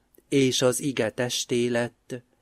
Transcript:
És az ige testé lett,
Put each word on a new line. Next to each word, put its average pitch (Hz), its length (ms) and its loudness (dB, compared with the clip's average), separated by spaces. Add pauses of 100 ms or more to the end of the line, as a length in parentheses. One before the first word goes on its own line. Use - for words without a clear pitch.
(300)
És 131 320 2
az 127 180 2
ige 123 300 -2
testé 123 580 -2
lett, 120 560 -4 (180)